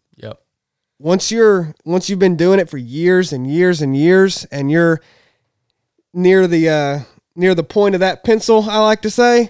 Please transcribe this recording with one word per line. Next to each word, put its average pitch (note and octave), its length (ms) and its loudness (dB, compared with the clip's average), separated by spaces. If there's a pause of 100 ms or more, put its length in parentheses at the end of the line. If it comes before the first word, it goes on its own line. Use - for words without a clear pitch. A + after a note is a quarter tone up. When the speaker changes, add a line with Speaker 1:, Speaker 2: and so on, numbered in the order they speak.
(160)
Speaker 1:
Yep. - 240 -18 (580)
Speaker 2:
Once F3 340 -2
you're, G3+ 420 2 (100)
once F3+ 260 -4
you've G3 100 -4
been F#3 180 2
doing F#3 220 2
it E3+ 100 -4
for D3 80 -12
years D#3+ 560 -2
and B2+ 180 -6
years F3 300 0
and C3+ 160 -2
years, F#3 480 2
and C#3 260 -6
you're E3 300 0 (1120)
near F3+ 340 2
the, D#3+ 220 0
uh, C#3+ 300 -2 (360)
near F3+ 200 0
the E3 80 -4
point G3+ 320 0
of F3 60 -4
that F3+ 220 -4
pencil, A3 460 0
I G#3+ 100 -2
like G#3+ 220 0
to G#3+ 80 -6
say, A#3+ 400 2